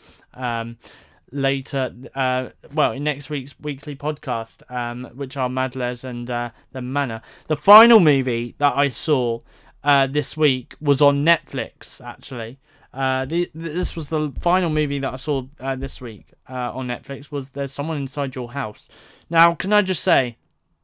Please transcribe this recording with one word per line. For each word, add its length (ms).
um, 420
later, 640
uh, 320
well, 160
in 140
next 260
week's 300
weekly 340
podcast, 760
um, 360
which 220
are 120
Madles 540
and, 260
uh, 220
The 100
Manor. 400
The 100
final 440
movie 580
that 180
I 120
saw, 500
uh, 240
this 280
week 440
was 200
on 240
Netflix, 800
actually. 540
Uh, 340
the, 200
th-, 280
this 200
was 140
the 320
final 300
movie 280
that 140
I 40
saw, 280
uh, 160
this 240
week, 320
uh, 240
on 140
Netflix, 420
was 200
There's 200
Someone 280
Inside 360
Your 160
House. 380
Now, 220
can 200
I 100
just 200
say, 340